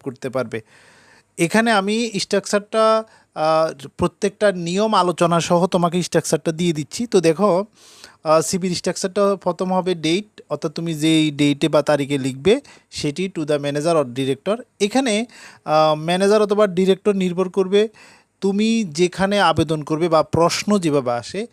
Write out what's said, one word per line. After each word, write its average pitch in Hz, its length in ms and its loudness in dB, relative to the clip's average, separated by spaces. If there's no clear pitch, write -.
করতে 131 280 -10
পারবে। 117 300 -6
এখানে 214 340 2
আমি 214 380 0
স্ট্রাকচারটা, 220 840 0
আহ, 160 600 0
প্রত্যেকটা 196 560 -2
নিয়ম 185 420 -2
আলোচনা 175 460 2
সহ 175 260 2
তোমাকে 175 360 0
স্ট্রাকচারটা 160 500 -2
দিয়ে 170 200 0
দিচ্ছি। 156 340 -6
তো 196 140 2
দেখো, 175 440 2
আহ, 156 160 4
সিবির 175 340 -2
স্ট্রাকচারটা 196 640 -2
প্রথম 185 360 -4
হবে 185 220 -2
ডেট, 170 540 -4
অর্থাৎ 151 240 -6
তুমি 165 220 -6
যেই 156 360 2
ডেটে 143 380 0
বা 151 140 4
তারিখে 143 360 0
লিখবে 135 420 0
সেটি 156 380 -6
to 170 160 -8
the 147 140 0
manager 147 440 0
or 123 120 -8
director। 135 480 -4
এখানে, 226 460 0
আহ, 156 300 4
ম্যানেজার 185 480 2
অথবা 208 240 2
ডিরেক্টর 190 500 0
নির্ভর 185 320 -2
করবে 196 400 0
তুমি 214 440 0
যেখানে 180 560 -2
আবেদন 160 420 0
করবে 156 260 -2
বা 160 140 4
প্রশ্ন 170 560 0
যেভাবে 143 340 0
আসে। 147 400 -6